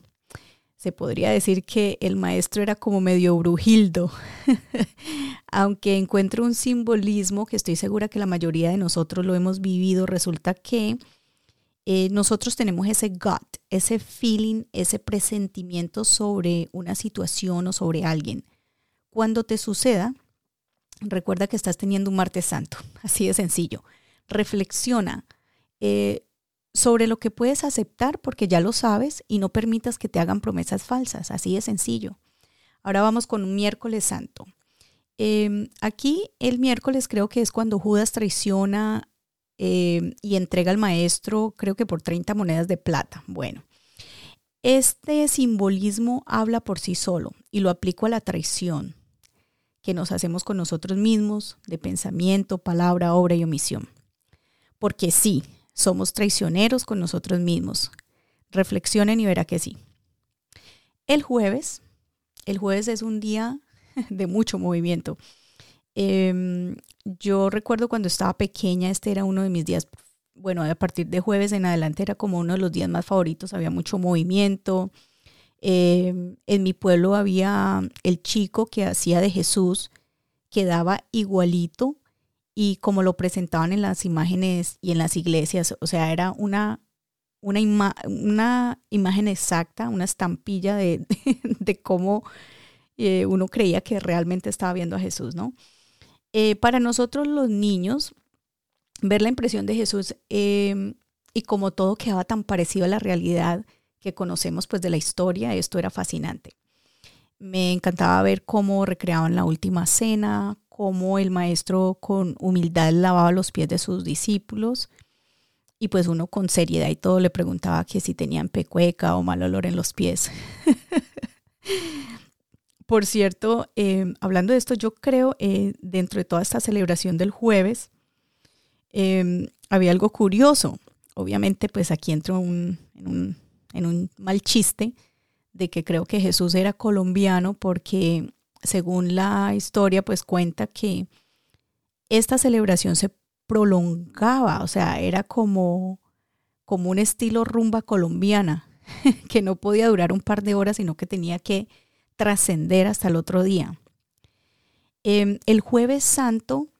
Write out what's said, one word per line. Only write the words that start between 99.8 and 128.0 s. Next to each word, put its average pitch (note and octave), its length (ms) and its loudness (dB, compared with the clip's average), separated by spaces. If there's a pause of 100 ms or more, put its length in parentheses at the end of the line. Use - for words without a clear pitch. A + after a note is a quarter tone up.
em, G3+ 640 0 (400)
y A3+ 100 -2
como G3 280 -2
todo G3 240 0
quedaba F#3+ 280 -2
tan G#3+ 200 -4
parecido F3+ 420 0
a F3+ 40 2
la G#3 100 0
realidad F3 640 0 (340)
que F#3+ 140 -8
conocemos, F3 540 -6
pues, F#3+ 140 -4
de F3+ 80 -2
la E3 80 0
historia, F#3 580 -2
esto F3+ 240 -4
era F3+ 100 -2
fascinante. E3 640 -8 (880)
Me F#3 340 0
encantaba F3+ 500 2
ver G3 200 2
cómo G3 420 0
recreaban F3 500 0
la F3+ 100 0
última E3+ 400 -2
cena, G#3 720 0 (120)
cómo F#3+ 500 -2
el F#3+ 120 0
maestro F#3 680 0
con F#3+ 400 -2
humildad E3+ 540 2
lavaba F3 380 4
los F#3 200 0
pies - 180 -2
de - 80 -2
sus F3+ 260 -4
discípulos G#3+ 880 -4 (880)
y, A3 100 -2
pues, F3+ 180 2
uno E3 200 0
con F#3+ 220 -2
seriedad E3 400 0
y D#3 60 -2
todo F#3 240 2
le F3+ 100 4
preguntaba F3 560 -2
que F#3+ 160 -4
si - 120 -4
tenían D#3 360 -4
pecueca F3 640 0
o F2+ 80 0
mal F2+ 200 -2
olor F2+ 220 0
en F2 100 -2
los - 180 -4
pies. - 380 -2 (340)
<laughs> - 1300 -4 (920)
Por G#3+ 160 4
cierto, G#3+ 680 0
em, F#3+ 440 0
hablando F#3 320 2
de B3+ 60 6
esto, B3 160 0
yo A3 220 -2
creo, C4 420 2
eh, G3 420 0
dentro F#3 380 -2
de F3+ 80 -2
toda E3+ 160 0
esta A#3 180 -2
celebración F3+ 600 0
del F#3+ 100 0
jueves, G#3+ 640 2 (1000)